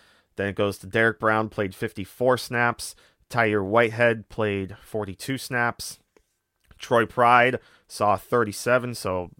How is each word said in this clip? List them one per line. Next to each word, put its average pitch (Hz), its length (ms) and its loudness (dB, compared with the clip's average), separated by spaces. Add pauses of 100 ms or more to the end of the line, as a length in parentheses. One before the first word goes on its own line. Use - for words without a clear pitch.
(380)
Then 98 100 -2
it 98 80 -6
goes 101 240 -2
to - 80 -16
Derek 113 320 0
Brown, 110 300 0
played 104 260 -4
fifty-four 120 640 -2
snaps. 120 560 -4 (340)
Tyre 107 340 0
Whitehead 113 640 2
played 101 540 -4
forty-two 107 560 -8
snaps. - 640 -4 (800)
Troy 117 260 2
Pride 120 540 4 (280)
saw 104 300 2
thirty-seven, 120 800 0
so, 92 340 -6 (100)